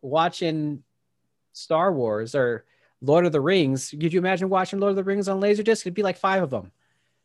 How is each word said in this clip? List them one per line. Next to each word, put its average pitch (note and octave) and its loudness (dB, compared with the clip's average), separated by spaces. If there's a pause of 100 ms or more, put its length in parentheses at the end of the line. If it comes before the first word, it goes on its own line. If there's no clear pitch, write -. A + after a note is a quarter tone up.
watching D#3 -2 (720)
Star E3+ 0
Wars A2+ -2
or A#2+ 0 (340)
Lord D3+ 4
of E3 2
the D3 2
Rings. C#3 0
Could D#3 -2
you F3+ 2
imagine F#3 0
watching F#3+ 0
Lord G3+ 2
of G3 0
the G3 -2
Rings G3 -2
on G3 -2
Laserdisc? G#3 2
It'd F3+ -8
be, G#3+ -2
like, F#3+ -2
five F#3+ 2
of D3 -2
them, F#2+ -6 (540)